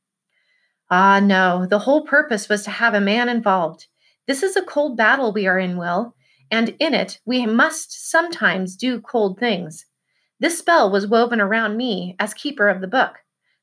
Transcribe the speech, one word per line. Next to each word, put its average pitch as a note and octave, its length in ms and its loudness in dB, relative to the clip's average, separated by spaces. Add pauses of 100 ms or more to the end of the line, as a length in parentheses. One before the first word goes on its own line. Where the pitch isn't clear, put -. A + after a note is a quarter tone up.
(920)
"Ah, G3 300 4
no, F#3 440 2
the G3+ 160 0
whole D4 240 2
purpose C#4+ 460 0
was G#3 140 -2
to G#3 60 -10
have A3+ 240 0
a G3+ 60 2
man A3+ 300 0
involved. F#3+ 560 -2 (400)
This C4+ 160 -2
is F#4+ 140 -2
a F#4+ 60 2
cold D4 340 -2
battle A#3 360 2
we G3+ 140 -2
are F#3 120 2
in, F3+ 200 -2
Will, F3 360 -4 (360)
and A3+ 280 -2
in D4+ 140 0
it G3 320 -4
we B3 220 -2
must C#4 640 -2
sometimes F#3+ 640 -2
do B3 240 -4
cold G#3 380 -2
things. F3+ 480 -4 (520)
This E4+ 200 -2
spell D4+ 320 4
was G3+ 160 0
woven A#3 340 2
around G#3+ 380 0
me F#3 400 -6
as G#3 160 -4
keeper A#3 340 0
of F#3 140 0
the F#3+ 40 -6
book. - 380 -2 (380)